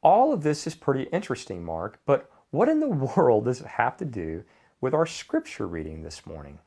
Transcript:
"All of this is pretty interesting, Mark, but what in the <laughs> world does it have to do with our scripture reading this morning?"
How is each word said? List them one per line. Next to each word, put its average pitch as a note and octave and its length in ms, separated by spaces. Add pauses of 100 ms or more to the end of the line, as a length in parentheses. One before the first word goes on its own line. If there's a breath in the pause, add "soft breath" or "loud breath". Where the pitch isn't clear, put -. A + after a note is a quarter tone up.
"All A#3+ 320
of E3+ 100
this D3+ 240
is D#3+ 80
pretty C3+ 280
interesting, B2 600
Mark, E2 420
but - 240 (220 soft breath)
what F#3+ 160
in D#4 140
the D4 80
<laughs> C3+ 280
world A#2+ 280
does B2 160
it - 60
have - 300
to - 80
do F2+ 380 (380 soft breath)
with C3 120
our D#3+ 120
scripture - 640
reading D#2+ 360
this E2 220
morning?" D2 420